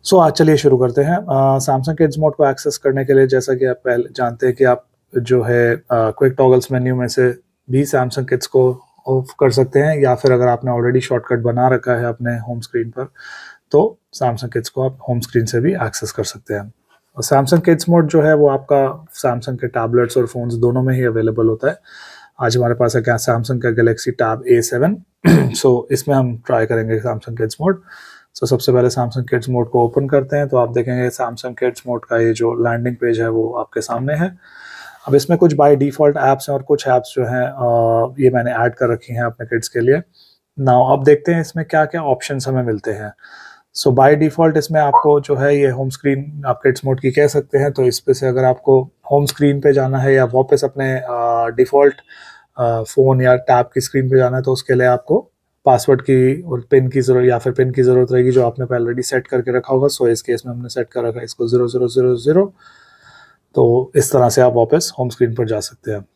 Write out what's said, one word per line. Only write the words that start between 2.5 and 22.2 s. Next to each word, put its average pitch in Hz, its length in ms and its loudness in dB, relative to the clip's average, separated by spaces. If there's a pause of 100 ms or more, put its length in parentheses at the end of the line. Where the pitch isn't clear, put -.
एक्सेस 143 280 -6
करने 135 260 -2
के 139 80 0
लिए 135 140 6
जैसा 131 280 0
कि 131 100 -2
आप 147 120 -2
पहले 123 280 -2 (120)
जानते 120 300 -4
हैं 120 100 0
कि 135 80 2
आप 123 220 0 (320)
जो 120 240 0
है, 120 340 0
अ, - 60 -16 (100)
क्विक 117 460 0
टॉगल्स 127 340 2
मेन्यू 127 240 -2
में 123 120 -4
से 123 300 0 (320)
भी 135 160 0
Samsung 127 460 -2
Kids 127 140 -4
को 127 340 0 (280)
ऑफ 131 180 -2 (140)
कर 135 100 4
सकते 131 280 0
हैं 147 240 0
या 127 120 2
फिर 127 180 2
अगर 123 160 2
आपने 120 240 -2
already 123 280 0
शॉर्टकट 123 380 -2
बना 120 300 0
रखा 127 240 0
है 120 120 -2
अपने 120 340 -6
होम 117 220 -10
स्क्रीन 117 300 -6
पर, 131 180 -12 (600)
तो 151 280 0 (240)
Samsung 120 300 -4
Kids 117 160 -6
को 131 140 -8
आप 135 160 -6 (100)
होम 120 120 -2
स्क्रीन 117 260 -2
से 117 140 -2
भी 170 140 0
एक्सेस 110 380 -8
कर 107 120 -6
सकते - 300 -12
हैं। 104 180 -10 (440)
और 117 80 -8
Samsung 139 440 2
Kids 165 220 0
Mode 170 140 4
जो 156 180 2
है 156 120 4
वो 147 140 4
आपका 139 580 -2 (200)
Samsung 120 300 -4
के 120 120 -6
टैबलेट्स 117 480 -2
और 123 100 0
फ़ोन्स 120 280 -8
दोनों 120 280 0
में 131 120 0
ही 127 100 -2
अवेलेबल 113 420 0
होता 113 220 -2
है। 156 100 -6 (600)